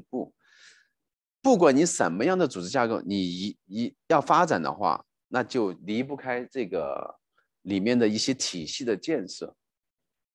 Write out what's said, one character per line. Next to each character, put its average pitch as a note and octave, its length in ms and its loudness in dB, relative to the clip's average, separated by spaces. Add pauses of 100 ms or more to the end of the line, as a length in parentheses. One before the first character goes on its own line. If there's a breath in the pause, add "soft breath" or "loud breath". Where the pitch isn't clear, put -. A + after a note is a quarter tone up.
布。 G2+ 240 -8 (1080 soft breath)
不 C4 160 6
管 D3+ 180 8
你 D#3 100 6
什 G2+ 260 0
么 G2+ 140 -2
样 F#3 120 2
的 E3+ 100 2
组 G2 140 -8
织 F2 80 -8
架 A#2+ 180 2
构， A2 140 -2
你 G2+ 200 -4
一， F2+ 360 -4 (100)
一 A2 280 -6 (120)
要 D#3+ 120 4
发 E3 260 4
展 B2 160 0
的 C#2+ 120 -2
话， F2 320 -2 (220)
那 B2 160 -2
就 G#2+ 280 -2
离 G2+ 300 -6
不 C#3 140 -8
开 B2 300 -6
这 B2+ 200 -6
个 E2 540 -6 (440)
里 G2 160 -2
面 A#2 200 2
的 A2+ 80 6
一 G#2+ 100 0
些 C3 160 0
体 F2 320 -6
系 - 180 -10
的 A2 140 0
建 B2+ 300 -4
设。 - 280 -14 (800)